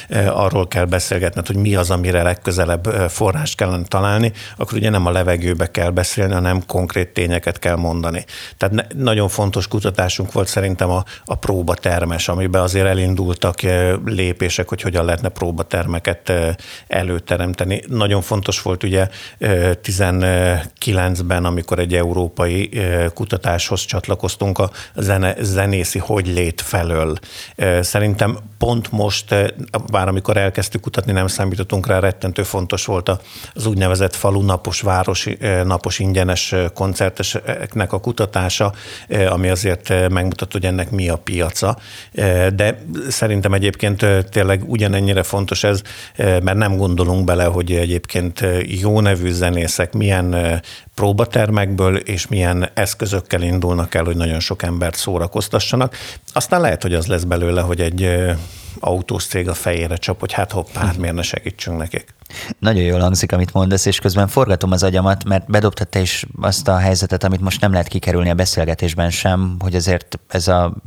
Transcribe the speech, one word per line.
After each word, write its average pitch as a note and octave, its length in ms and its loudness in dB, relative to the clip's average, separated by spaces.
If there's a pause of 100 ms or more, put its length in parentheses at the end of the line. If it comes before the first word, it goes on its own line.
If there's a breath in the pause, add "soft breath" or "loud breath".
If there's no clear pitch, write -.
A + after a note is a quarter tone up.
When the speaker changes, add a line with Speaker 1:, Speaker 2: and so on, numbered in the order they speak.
Speaker 1:
ö, G2+ 180 2
arról F#2+ 400 2
kell F2+ 180 0
beszélgetned, F2+ 640 -2
hogy G2 80 -2
mi G2+ 200 2
az, F2+ 160 2
amire F2+ 320 2
legközelebb, F2 640 0
ö, G#2 220 0
forrást A#2 480 0
kellene F2+ 260 0
találni, G2+ 480 2 (260 loud breath)
akkor A2 200 -6
ugye G#2+ 120 2
nem F#2+ 160 4
a F2 60 2
levegőbe F2 600 2
kell F2 180 0
beszélni, F#2 440 0
hanem F2+ 320 2
konkrét F2+ 440 -2
tényeket F2 500 -2
kell F2 160 0
mondani. E2+ 500 -2 (320 loud breath)
Tehát G2 180 0
ne-, C3+ 280 -4
nagyon G#2+ 240 2
fontos G2 400 0
kutatásunk F#2+ 640 -2
volt G2+ 160 0
szerintem F#2+ 420 -2
a, F2+ 140 0 (220 loud breath)
a - 100 -4
próbatermes, E2+ 920 -2
amiben F#2 340 0
azért F#2 240 2
elindultak, F#2 800 0
ö, F2+ 320 4 (100)
lépések, F2+ 640 -2
hogy - 120 -6
hogyan F2 240 0
lehetne E2+ 240 0
próbatermeket, E2+ 1000 -4
ö, E2+ 200 2 (380 loud breath)
előteremteni. F2+ 1000 -2
Nagyon G2+ 340 0
fontos G2 400 -2
volt F#2 220 -2
ugye, F#2+ 240 2 (300 loud breath)
ö, F#2 360 2
tizenkilencben, F2+ 1700 0
amikor F2 340 -2
egy F2 160 0
európai, F2 760 0
ö, F2 400 0
kutatáshoz F#2 720 -2
csatlakoztunk G2 760 -2
a F#2+ 100 2 (260 loud breath)
zene-, F#2+ 460 0
zenészi F#2+ 580 0
hogylét F2 640 0
felől. E2+ 320 -2 (640 loud breath)
Ö, F2+ 260 2
szerintem G#2 560 0 (200)
pont A#2 340 0
most, G#2 400 -2
ö, G2+ 160 2 (440)
bár F#2+ 160 -2
amikor F#2+ 300 0
elkezdtük G2 440 -2
kutatni, - 300 -4
nem F#2 160 2
számítottunk F#2+ 600 -2
rá, F#2+ 120 2
rettentő F#2+ 440 0
fontos F#2 420 -4
volt F#2+ 240 -2
a, F#2 100 2 (340 loud breath)
az - 120 -6
úgynevezett F#2+ 500 2
falunapos, G2 680 0
városi, F#2+ 580 0
ö, F#2 240 0
napos F#2 360 -2
ingyenes, F#2 520 0
ö, F#2 220 0
koncerteseknek F#2+ 1200 -4
a G2 60 -2
kutatása, G2 720 0 (340 loud breath)
ö, G2 200 2
ami F#2 220 2
azért, F#2 400 0
ö, F#2 180 4
megmutat, F#2 440 -2
hogy F#2 140 -2
ennek F#2 260 -2
mi F#2 180 0
a E2+ 80 0
piaca. F#2 600 -2 (360 loud breath)
Ö, F#2 420 4
de G#2 280 2 (260)
szerintem G2+ 440 0
egyébként, G2+ 480 0
ö, G2 220 4
tényleg G2 460 2
ugyanennyire G2 540 2
fontos G2 400 -2
ez, G2+ 180 4 (340 loud breath)
ö, F#2 240 2
mert F#2 180 2
nem G2+ 200 2
gondolunk F2+ 460 2
bele, F2+ 200 2
hogy F2 280 2
egyébként, F2 720 -2
ö, F2+ 240 2
jó G2+ 340 2
nevű F2+ 320 2
zenészek F2 600 0
milyen, F#2+ 400 2
ö, E2+ 200 2 (400 loud breath)
próbatermekből G2+ 1040 2
és F#2+ 300 -4
milyen F2+ 460 0
eszközökkel F#2+ 680 -2
indulnak F2 540 0
el, E2+ 80 2
hogy E2+ 120 0
nagyon E2 240 0
sok - 240 -6
embert F2 320 -2
szórakoztassanak. G#2 1000 -2 (380 loud breath)
Aztán - 280 0
lehet, G#2+ 200 2
hogy F2 120 0
az E2 140 0
lesz F2 160 0
belőle, F2 380 2
hogy F2 200 0
egy, F2 220 0
ö, F2+ 280 2 (480 loud breath)
autós F2+ 460 -2
cég F2+ 240 -4
a F2 40 0
fejére E2+ 420 -2
csap, - 240 -4
hogy F#2 140 -6
hát F#2+ 180 -2
hoppá, - 340 -4
hát F2+ 120 0
miért E2+ 180 -2
ne F2 60 -2
segítsünk F2 560 -6
nekik. - 380 -8 (440 loud breath)
Speaker 2:
Nagyon G2+ 240 2
jól F2 160 2
hangzik, F2+ 320 2
amit F#2 220 2
mondasz, F#2+ 320 2
és G2 140 2
közben G2 280 2
forgatom F#2+ 440 2
az F#2 120 2
agyamat, F#2+ 400 2
mert F#2+ 280 0
bedobtad G#2 360 2
te - 120 0
is - 260 -2 (160)
azt - 260 0
a F#2 100 6
helyzetet, F#2 460 2
amit F#2 180 2
most F#2+ 200 -2
nem G2+ 100 4
lehet F2+ 160 2
kikerülni F2 420 0
a F2 40 4
beszélgetésben E2+ 760 0
sem, F#2 500 0
hogy F#2 160 -2
azért F2 520 0
ez F2+ 200 -2
a F2 260 4 (140)